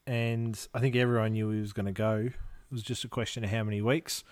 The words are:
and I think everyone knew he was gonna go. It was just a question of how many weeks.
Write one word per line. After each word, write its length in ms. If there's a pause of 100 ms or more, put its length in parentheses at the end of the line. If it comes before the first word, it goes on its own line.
and 520 (160)
I 60
think 160
everyone 360
knew 180
he 100
was 120
gonna 200
go. 340
It 460
was 100
just 220
a 40
question 360
of 60
how 140
many 180
weeks. 500